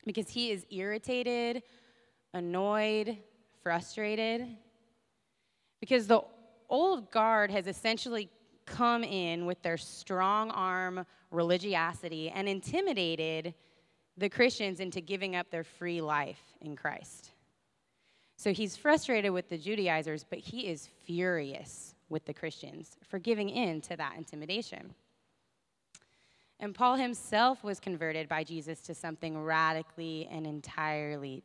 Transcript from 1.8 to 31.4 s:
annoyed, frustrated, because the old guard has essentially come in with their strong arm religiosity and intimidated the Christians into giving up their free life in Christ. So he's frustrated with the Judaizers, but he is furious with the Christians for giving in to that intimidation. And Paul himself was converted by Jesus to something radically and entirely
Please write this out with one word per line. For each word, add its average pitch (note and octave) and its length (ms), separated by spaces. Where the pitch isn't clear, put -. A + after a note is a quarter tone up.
annoyed, G#3 880
frustrated, G#3+ 960
because A3 280
the A3 140
old D4 420
guard A3 400
has F#3+ 160
essentially A3 640
come A#3+ 360
in F3 440
with F3+ 160
their E3 160
strong G3 720
arm F#3 560
religiosity E3+ 1000
and G3 200
intimidated F3 1040
the G3+ 100
Christians G3+ 520
into F#3 200
giving F#3 360
up F3 140
their E3 140
free E3+ 380
life D3 580
in D3+ 160
Christ. - 540
So G3+ 160
he's G3 240
frustrated B3 560
with F3+ 160
the E3+ 100
Judaizers, D#3+ 680
but F3+ 100
he A#3 280
is D#3 220
furious E3+ 920
with D#3 140
the D3+ 80
Christians D#3 680
for - 160
giving G#3 320
in F3 320
to - 120
that D#3 220
intimidation. E3+ 800
And G#3 160
Paul B3 200
himself B3 680
was G3+ 180
converted D#3+ 500
by D#3+ 140
Jesus D#3+ 380
to E3 120
something D#3+ 440
radically D#3+ 920
and D#3 160
entirely D3+ 1000